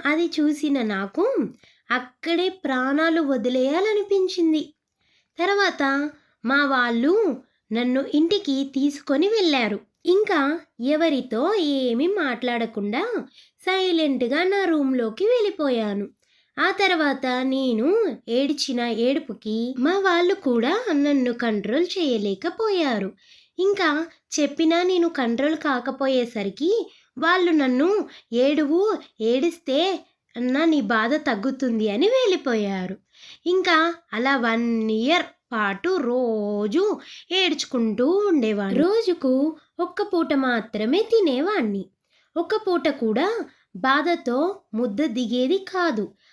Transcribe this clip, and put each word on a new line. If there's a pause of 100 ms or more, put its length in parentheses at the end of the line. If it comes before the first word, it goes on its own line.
అది (100)
చూసిన
నాకు (420)
అక్కడే
ప్రాణాలు
వదిలేయాలనిపించింది. (640)
తర్వాత (340)
మా
వాళ్ళు (300)
నన్ను (100)
ఇంటికి
తీసుకొని
వెళ్ళారు. (260)
ఇంకా (200)
ఎవరితో
ఏమీ
మాట్లాడకుండా (520)
సైలెంట్గా
నా
రూమ్లోకి
వెళ్ళిపోయాను. (520)
ఆ
తర్వాత (160)
నేను (120)
ఏడ్చిన
ఏడుపుకి
మా
వాళ్ళు
కూడా
నన్ను
కంట్రోల్ (120)
చేయలేకపోయారు. (460)
ఇంకా (340)
చెప్పినా
నేను
కంట్రోల్
కాకపోయేసరికి (280)
వాళ్ళు
నన్ను (240)
"ఏడువు, (220)
ఏడిస్తే (360)
అన్నా
నీ
బాధ
తగ్గుతుంది"
అని
వెళ్ళిపోయారు. (500)
ఇంకా (180)
అలా
వన్
ఇయర్ (300)
పాటు
రోజు (320)
ఏడ్చుకుంటూ
ఉండేవాడిని.
రోజుకు (240)
ఒక్క
పూట
మాత్రమే
తినేవాణ్ణి. (520)
ఒక్క
పూట
కూడా (320)
బాధతో (140)
ముద్ద
దిగేది
కాదు (200)